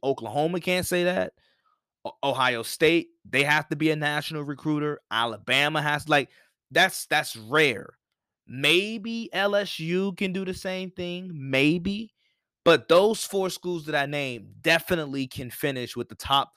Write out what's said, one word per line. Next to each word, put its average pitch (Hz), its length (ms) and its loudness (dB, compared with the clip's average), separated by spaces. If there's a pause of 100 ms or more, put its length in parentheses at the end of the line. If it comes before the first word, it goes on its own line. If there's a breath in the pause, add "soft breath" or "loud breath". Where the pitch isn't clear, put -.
Oklahoma 139 580 -2
can't 180 260 -2
say 175 180 0
that. 180 280 0 (720)
O-, - 180 -12
Ohio 127 400 2
State, 160 460 2 (200)
they 135 140 4
have 147 260 2
to 156 80 -4
be 156 140 2
a 151 60 0
national 151 460 -4
recruiter. 147 580 -4 (100)
Alabama 127 720 0
has, 147 260 -2
like, 143 220 2 (400 soft breath)
that's, 175 360 2
that's 147 300 -2
rare. 113 540 2 (560)
Maybe 202 880 -2
L 202 200 0
S 202 240 -2
U 180 340 0
can 185 200 -4
do 190 140 -4
the 185 80 -6
same 185 360 -8
thing, 180 440 -10
maybe. 160 800 0 (500)
But 156 240 6
those 196 340 4
four 190 280 -2
schools 175 360 -6
that 151 80 -4
I 143 120 0
named 131 560 -8
definitely 156 640 0
can 127 240 -10
finish 131 440 -4
with 120 140 -6
the 107 60 -18
top, - 420 0